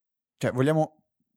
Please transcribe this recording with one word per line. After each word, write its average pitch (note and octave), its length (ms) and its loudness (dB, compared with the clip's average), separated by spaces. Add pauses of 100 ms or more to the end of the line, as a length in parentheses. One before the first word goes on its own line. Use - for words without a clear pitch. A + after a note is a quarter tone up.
(360)
cioè - 160 -4
vogliamo D3+ 460 0 (380)